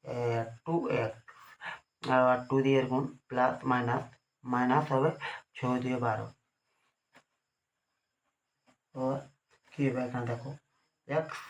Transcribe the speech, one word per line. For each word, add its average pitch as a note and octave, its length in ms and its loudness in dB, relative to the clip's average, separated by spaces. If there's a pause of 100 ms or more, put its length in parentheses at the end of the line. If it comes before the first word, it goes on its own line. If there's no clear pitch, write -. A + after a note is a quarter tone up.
এ, A#2+ 120 -6 (480)
টু E3 100 -2 (280)
এক্স, - 180 -6 (920)
আবার B2+ 220 6 (120)
টু C#3 60 0 (100)
দিয়ে C3+ 160 6 (100)
গুণ, C3 120 0 (260)
প্লাস B2+ 240 2 (180)
মাইনাস, A#2+ 320 0 (500)
মাইনাস B2+ 320 4 (100)
হবে C#3+ 160 4 (460)
ছয় B2+ 260 0
দুয়ে B2+ 220 -2
বারো, G#2+ 220 -2 (2750)
ও - 20 -2 (680)
কি C#3+ 160 -6
হবে? B2+ 200 0
এখানে A#2+ 240 -4
দেখো B2+ 180 -6 (580)
এক্স D#3 300 -2 (120)